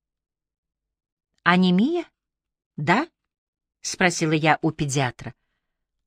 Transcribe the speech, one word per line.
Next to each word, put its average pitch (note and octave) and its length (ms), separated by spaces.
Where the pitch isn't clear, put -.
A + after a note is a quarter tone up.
«Анемия? F#3 640
Да?» — F#3 320
спросила E3+ 520
я D#3 300
у D#3 100
педиатра. C3+ 600